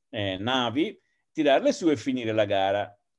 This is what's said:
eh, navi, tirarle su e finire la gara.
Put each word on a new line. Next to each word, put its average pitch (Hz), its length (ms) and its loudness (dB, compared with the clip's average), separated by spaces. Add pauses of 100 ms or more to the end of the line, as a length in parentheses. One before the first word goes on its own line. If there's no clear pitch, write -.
eh, 98 280 -4
navi, 123 600 -2 (360)
tirarle 160 400 4
su 175 160 0
e 143 80 2
finire 120 340 -4
la 107 140 2
gara. 98 520 -2 (220)